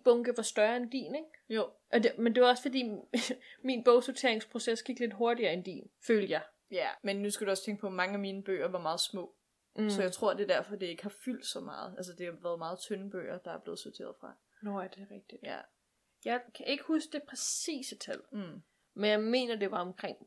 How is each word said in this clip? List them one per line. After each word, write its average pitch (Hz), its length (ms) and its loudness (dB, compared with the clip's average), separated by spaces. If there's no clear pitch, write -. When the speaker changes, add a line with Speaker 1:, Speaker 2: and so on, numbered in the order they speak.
Speaker 1:
bunke 240 320 8
var 233 60 -2
større 220 340 4
end 247 140 -4
din, 240 240 -6
ikke? 311 140 -6
Speaker 2:
Jo. 220 140 0
Speaker 1:
Og 233 100 6
det, - 160 2
men 226 160 4
det 247 80 8
var 247 60 10
også 247 140 6
fordi, 254 280 0
<laughs> - 440 -8
min 240 160 0
bogsorteringsproces 240 1000 4
gik 240 180 -6
lidt 226 120 0
hurtigere 233 400 2
end 180 120 -2
din, 185 260 -10
følte 208 260 4
jeg. 156 100 0
Speaker 2:
Ja, 170 180 0
men 196 140 0
nu 202 140 -2
skal 208 160 -2
du 196 40 2
også 190 140 0
tænke 202 160 -4
på, 208 60 -6
at 190 60 -4
mange 185 220 0
af 202 60 0
mine 196 220 -6
bøger 185 260 0
var 180 120 -4
meget 165 200 -2
små. - 340 -6
Speaker 1:
Mm. 214 140 2
Speaker 2:
Så 202 120 2
jeg 185 100 2
tror, 196 220 2
det 190 160 -2
er 170 60 6
derfor, 190 200 -4
det 190 100 -4
ikke 170 160 -8
har 202 80 -6
fyldt - 220 -6
så - 140 -6
meget. - 360 -10
Altså, 180 220 -10
det 175 80 -8
har 170 60 -6
været 170 160 -2
meget 170 200 -6
tynde 196 320 -8
bøger, 175 280 -8
der 175 120 -12
er 165 80 -8
blevet 170 200 -10
sorteret - 420 -12
fra. - 160 -16
Speaker 1:
Nå, 202 180 -6
er 185 80 -6
det 196 220 -18
rigtigt? - 320 -18
Speaker 2:
Ja. - 160 -8
Speaker 1:
Jeg 240 160 0
kan - 120 -12
ikke 277 180 -2
huske 311 280 -2
det 294 100 -6
præcise - 760 -6
tal, - 220 -8
Speaker 2:
Mm. 180 300 -10
Speaker 1:
men 208 160 2
jeg 214 100 6
mener, 233 360 2
det 196 140 0
var 202 100 -2
omkring 180 360 -6